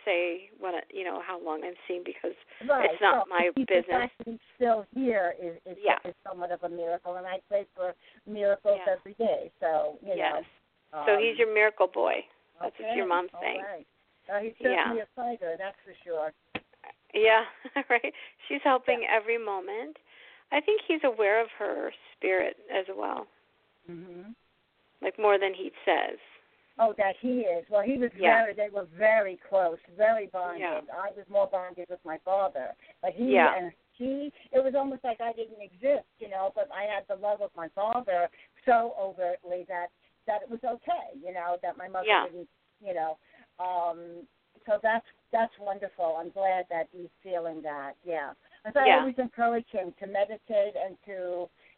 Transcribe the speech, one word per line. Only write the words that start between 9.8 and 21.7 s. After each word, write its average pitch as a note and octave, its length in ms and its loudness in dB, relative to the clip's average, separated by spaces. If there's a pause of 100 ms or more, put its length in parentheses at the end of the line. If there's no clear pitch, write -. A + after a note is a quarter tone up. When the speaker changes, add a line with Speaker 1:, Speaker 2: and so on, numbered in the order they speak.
Speaker 2:
you F#3+ 120 -4
Speaker 1:
Yes. E3 300 -2 (480)
Speaker 2:
know, D3+ 140 -8
Speaker 1:
So G#3 120 6
he's A3+ 160 2
Speaker 2:
um, - 40 -4
Speaker 1:
your A3+ 140 2
miracle G#3 360 4
boy. - 360 0 (360)
That's - 160 -6
Speaker 2:
okay. - 140 -12
Speaker 1:
what A#3+ 60 -2
your G3 100 -2
mom's F3 280 0
Speaker 2:
All E3+ 60 -12
Speaker 1:
saying. F#3+ 220 -4
Speaker 2:
right. F#3+ 240 -12 (440)
Uh, G3+ 100 -2
he's A3+ 180 -8
Speaker 1:
Yeah. B3 180 2
Speaker 2:
certainly A3+ 240 0
a G#3 60 -8 (100)
fighter, A3+ 420 -6
that's G3 260 -10
for F#3 100 -20 (100)
sure. D#3 280 -4 (800)
Speaker 1:
Yeah, A3 320 6 (200)
<laughs> C4+ 240 -4
right. A#3 260 2 (340)
She's C#4 140 -4
helping B3+ 400 2
Speaker 2:
Yeah. - 100 -4
Speaker 1:
every A3 260 2
moment. G#3 580 -6 (560)
I D4 80 2
think G#4 260 2
he's D#4+ 180 2
aware A3 360 4
of A3+ 180 -2
her - 340 -4 (240)